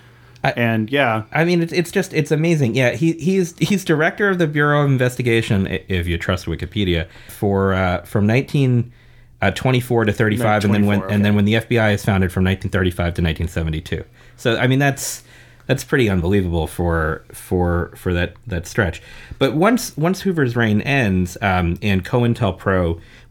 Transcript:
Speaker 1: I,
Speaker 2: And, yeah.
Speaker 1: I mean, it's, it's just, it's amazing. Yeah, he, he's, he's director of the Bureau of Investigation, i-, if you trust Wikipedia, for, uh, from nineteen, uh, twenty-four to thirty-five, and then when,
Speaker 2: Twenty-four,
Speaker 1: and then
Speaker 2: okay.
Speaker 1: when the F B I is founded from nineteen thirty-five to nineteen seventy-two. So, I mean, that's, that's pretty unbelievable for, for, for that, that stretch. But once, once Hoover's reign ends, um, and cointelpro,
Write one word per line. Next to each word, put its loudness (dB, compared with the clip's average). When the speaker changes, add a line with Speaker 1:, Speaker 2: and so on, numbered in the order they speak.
Speaker 1:
I, 0
Speaker 2:
And, 0
yeah. 2
Speaker 1:
I 0
mean, 2
it's, -4
it's -2
just, -2
it's 0
amazing. 2
Yeah, 2
he, 0
he's, -2
he's 0
director 0
of 0
the 2
Bureau 2
of 2
Investigation, 2
i-, -6
if -2
you 0
trust -2
Wikipedia, -2
for, 0
uh, 0
from 0
nineteen, 0
uh, 2
twenty-four 0
to 2
thirty-five, 2
and 2
then 2
when, 2
Speaker 2:
Twenty-four, -4
Speaker 1:
and 2
then 2
Speaker 2:
okay. 2
Speaker 1:
when 4
the 2
F -2
B 0
I 4
is -2
founded 2
from 0
nineteen -2
thirty-five 0
to -2
nineteen -2
seventy-two. -6
So, 0
I 0
mean, 2
that's, -2
that's -2
pretty 0
unbelievable 0
for, -2
for, -2
for -4
that, -2
that -8
stretch. -2
But 0
once, 0
once -2
Hoover's 0
reign 2
ends, 0
um, 0
and 0
cointelpro, 0